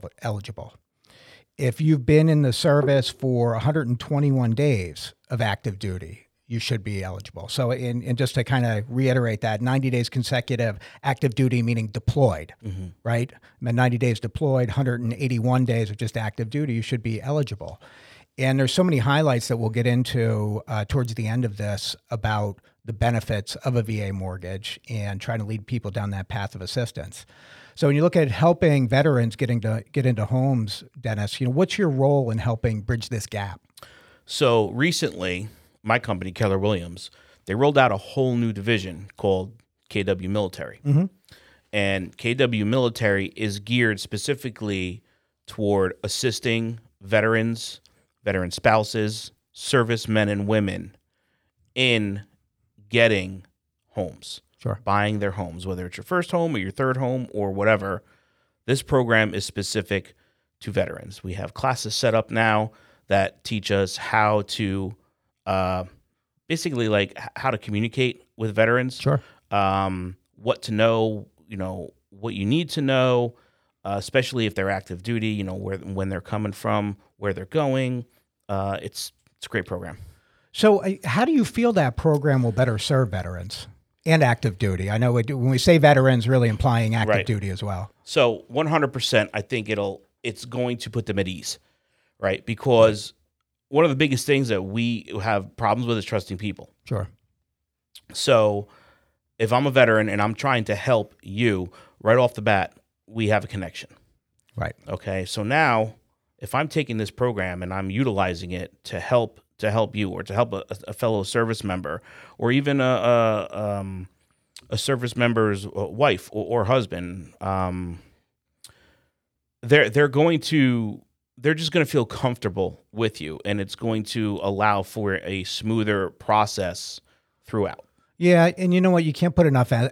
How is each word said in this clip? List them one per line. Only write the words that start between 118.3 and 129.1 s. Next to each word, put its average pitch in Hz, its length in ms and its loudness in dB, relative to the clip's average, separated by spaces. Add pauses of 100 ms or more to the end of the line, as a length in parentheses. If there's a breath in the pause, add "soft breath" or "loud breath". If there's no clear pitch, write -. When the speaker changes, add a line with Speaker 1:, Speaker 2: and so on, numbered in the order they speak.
Speaker 2:
they're, 147 280 6
they're 143 180 4
going 151 320 2
to, 123 640 0 (340)
they're 147 180 0
just 156 180 -4
gonna 165 120 4
feel 135 220 0
comfortable 98 760 -4 (100)
with 107 280 -2
you, 78 240 -10
and 101 160 -2
it's - 140 -8
going 110 300 -4
to 107 380 -4
allow 101 400 0
for 101 340 -4
a 95 280 -6
smoother 107 640 -2
process - 920 -2 (440)
throughout. 101 420 -4 (300)
Speaker 1:
Yeah, 175 420 6
and 180 160 2
you 185 80 4
know 185 80 6
what? 170 140 4
You 156 100 0